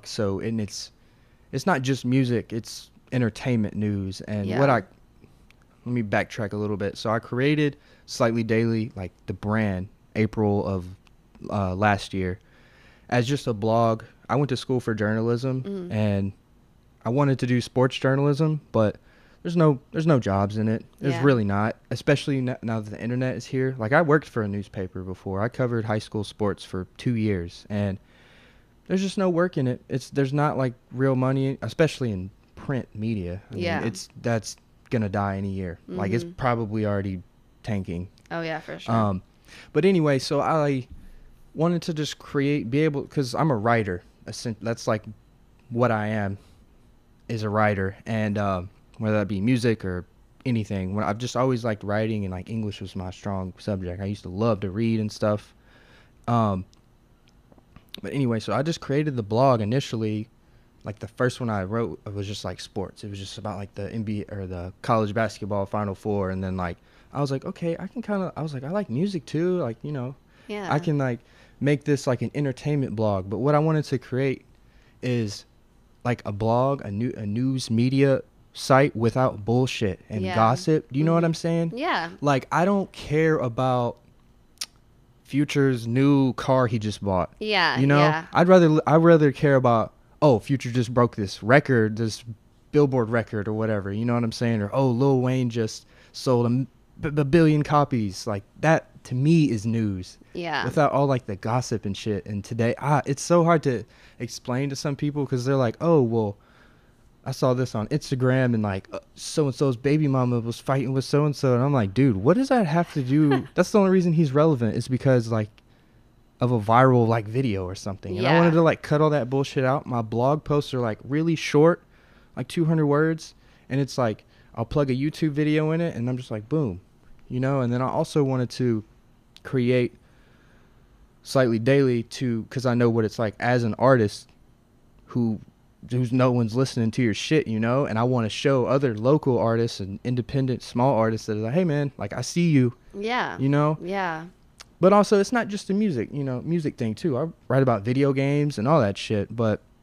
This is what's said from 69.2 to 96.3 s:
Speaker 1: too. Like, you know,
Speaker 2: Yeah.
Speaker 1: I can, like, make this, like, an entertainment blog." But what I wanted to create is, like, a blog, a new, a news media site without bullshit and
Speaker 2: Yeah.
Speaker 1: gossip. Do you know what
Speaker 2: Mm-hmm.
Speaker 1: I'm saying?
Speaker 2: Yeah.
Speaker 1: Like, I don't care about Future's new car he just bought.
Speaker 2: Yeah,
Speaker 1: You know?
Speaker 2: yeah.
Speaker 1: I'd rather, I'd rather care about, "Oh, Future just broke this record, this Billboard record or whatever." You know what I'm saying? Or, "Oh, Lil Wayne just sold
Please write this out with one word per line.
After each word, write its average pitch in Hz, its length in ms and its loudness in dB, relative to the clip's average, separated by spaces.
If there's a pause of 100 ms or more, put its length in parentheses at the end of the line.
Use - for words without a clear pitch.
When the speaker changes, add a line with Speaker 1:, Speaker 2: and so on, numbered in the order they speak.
Speaker 1:
too. 175 320 -2
Like, 117 240 -4
you 147 80 -8
know, 135 240 -6 (320)
Speaker 2:
Yeah. 208 260 -6
Speaker 1:
I 151 60 2
can, 165 180 0
like, 127 220 -2 (400)
make 143 240 0
this, 143 240 0
like, 123 160 0
an 110 100 -4
entertainment 139 600 -2
blog." 101 340 0
But 101 100 -4
what 143 140 2
I 147 60 4
wanted 156 260 2
to 127 140 -2
create 131 440 -4 (600)
is, 120 420 -2 (580)
like, 120 220 -2
a 107 60 -4
blog, 120 520 0
a - 60 -10
new, 107 260 -4
a 107 120 -8
news 127 420 -2
media 127 520 4 (320)
site 139 420 4
without 113 500 0
bullshit 117 540 0 (100)
and 120 140 -4
Speaker 2:
Yeah. 185 100 -4
Speaker 1:
gossip. 127 580 2
Do 131 60 -4
you 151 80 2
know 165 80 4
what 170 60 4
Speaker 2:
Mm-hmm. 170 60 2
Speaker 1:
I'm 165 100 0
saying? 165 400 -2
Speaker 2:
Yeah. 247 340 -2 (120)
Speaker 1:
Like, 143 300 0
I 160 140 2
don't 196 260 0
care 160 460 0
about 123 600 -2 (1300)
Future's 135 640 0
new 135 460 4
car 131 340 2
he 110 120 -2
just 104 240 -4
bought. 92 360 0
Speaker 2:
Yeah, 180 400 2
Speaker 1:
You 135 80 4
know? 143 120 6
Speaker 2:
yeah. 156 340 2
Speaker 1:
I'd 175 140 4
rather, 170 400 8
I'd 147 100 6
rather 165 340 8
care 143 240 2
about, 120 380 2 (280)
"Oh, 131 180 6
Future 127 320 -2
just 123 220 0
broke 120 240 2
this 98 260 -6
record, 113 540 4
this 113 260 -4 (480)
Billboard 131 380 2
record 107 380 -2
or 107 60 -2
whatever." 107 380 -2
You 110 140 -4
know 120 80 0
what 120 100 0
I'm 113 80 -2
saying? 117 300 0
Or, 101 120 -2
"Oh, 135 160 2
Lil 131 320 2
Wayne 127 280 0
just 113 360 -4 (280)
sold 120 320 2